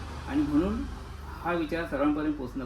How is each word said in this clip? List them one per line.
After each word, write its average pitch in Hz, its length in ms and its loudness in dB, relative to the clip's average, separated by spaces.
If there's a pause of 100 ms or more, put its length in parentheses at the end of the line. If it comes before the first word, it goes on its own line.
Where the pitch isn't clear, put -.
(280)
आणि 269 140 4
म्हणून 208 400 4 (580)
हा 170 120 0
विचार 165 340 0
सर्वांपर्यंत 151 480 2
पोचणं 135 320 -6